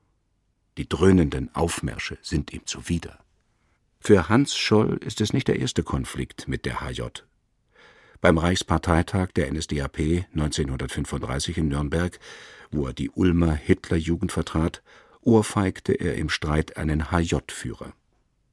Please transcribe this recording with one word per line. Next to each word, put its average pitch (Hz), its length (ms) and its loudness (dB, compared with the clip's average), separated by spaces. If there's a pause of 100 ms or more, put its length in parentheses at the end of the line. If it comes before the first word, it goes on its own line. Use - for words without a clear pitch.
(760)
Die - 100 -6
dröhnenden 78 680 4
Aufmärsche 76 680 -4
sind - 320 -4
ihm - 120 -12
zuwider. - 520 -6 (840)
Für 95 300 6
Hans 135 260 2
Scholl - 480 2
ist - 180 -8
es 107 120 -2
nicht 135 140 0
der - 100 2
erste - 240 -2
Konflikt - 680 -6
mit 64 180 -6
der 60 140 -6
H 65 120 -10
J. 62 340 -10 (960)
Beim 87 160 6
Reichsparteitag 87 960 2
der 78 160 0
N 73 80 -4
S 78 100 -6
D 73 160 -4
A 69 60 -4
P 85 440 0
neunzehnhundertfünfunddreißig 73 1300 -4
in 78 120 0
Nürnberg, 73 500 -2 (500)
wo 73 160 -2
er 64 80 -8
die 67 160 -6
Ulmer 85 440 4
Hitlerjugend 82 800 0
vertrat, 82 520 -2 (380)
ohrfeigte 107 720 2
er 78 220 -2
im 76 140 -4
Streit 78 480 -2
einen 76 340 -2
H-J-Führer. - 840 -2 (600)